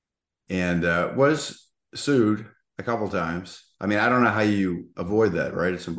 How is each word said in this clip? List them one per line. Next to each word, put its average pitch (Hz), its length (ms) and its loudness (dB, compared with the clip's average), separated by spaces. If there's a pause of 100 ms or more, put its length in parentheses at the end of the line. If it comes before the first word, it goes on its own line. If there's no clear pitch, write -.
(480)
and, 87 360 0
uh, 85 320 0
was 147 520 0 (280)
sued 110 500 2 (320)
a 123 60 -8
couple 110 240 -2
times. 87 560 -6 (160)
I - 60 -6
mean, 104 120 0
I 113 100 4
don't 123 140 4
know 113 80 4
how 107 120 2
you 98 440 0 (100)
avoid 101 360 2
that, 73 240 -2
right? 90 180 0
It's 87 140 -10
im-, 85 100 -6